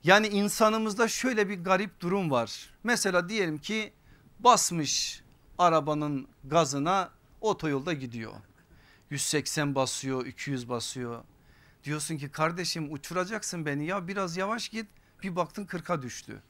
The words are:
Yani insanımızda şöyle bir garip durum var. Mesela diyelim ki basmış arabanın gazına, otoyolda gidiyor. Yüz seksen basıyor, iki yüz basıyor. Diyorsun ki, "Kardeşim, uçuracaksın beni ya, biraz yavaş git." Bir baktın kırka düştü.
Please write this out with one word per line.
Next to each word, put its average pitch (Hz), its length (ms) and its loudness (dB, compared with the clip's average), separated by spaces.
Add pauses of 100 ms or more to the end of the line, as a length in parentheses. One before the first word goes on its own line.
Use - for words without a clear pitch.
Yani 208 240 8
insanımızda 214 800 2
şöyle 214 420 0
bir 185 140 -6
garip 185 380 0
durum 175 300 0
var. 117 380 -2 (140)
Mesela 185 460 2
diyelim 180 280 0
ki 214 360 -4 (460)
basmış - 840 4 (340)
arabanın 151 720 2 (160)
gazına, 156 680 2 (320)
otoyolda 160 520 0
gidiyor. 117 400 -8 (760)
Yüz 143 120 -4
seksen 143 540 0
basıyor, 131 500 -2
iki 135 260 -8
yüz 120 180 -4
basıyor. 120 540 -6 (600)
Diyorsun 151 340 -4
ki, 143 140 -8
"Kardeşim, 165 600 -2
uçuracaksın 180 720 -4
beni 147 200 -2
ya, 180 220 -4
biraz 190 300 -4
yavaş 202 320 -4
git." 220 180 -8 (360)
Bir 190 120 -6
baktın 180 300 -4
kırka 170 360 -4
düştü. 113 480 -12